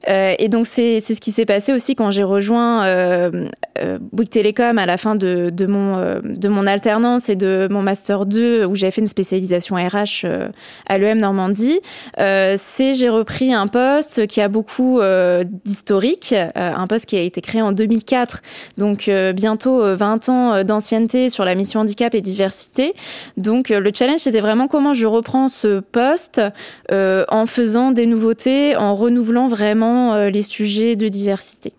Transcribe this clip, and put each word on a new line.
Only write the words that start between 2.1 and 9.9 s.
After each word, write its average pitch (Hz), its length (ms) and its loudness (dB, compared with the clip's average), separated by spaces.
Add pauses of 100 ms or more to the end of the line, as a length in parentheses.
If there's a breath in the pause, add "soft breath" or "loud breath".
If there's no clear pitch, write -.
j'ai 196 100 0
rejoint, 214 640 2
euh, 180 640 0 (340)
euh, 180 180 -4 (140)
Bouygues 208 180 -2
Télécom 226 480 2
à 190 80 0
la 180 120 0
fin 214 180 -2
de, 180 340 0
de 180 160 -2
mon, 196 300 0
euh, 180 260 -2
de 196 260 -4
mon 196 180 0
alternance 220 640 0
et 214 60 0
de 190 360 0
mon 202 120 -2
master 196 420 -2
deux 226 420 2
où 196 100 -2
j'avais 190 160 0
fait - 80 -2
une 214 80 0
spécialisation 185 680 -2
R 180 220 -2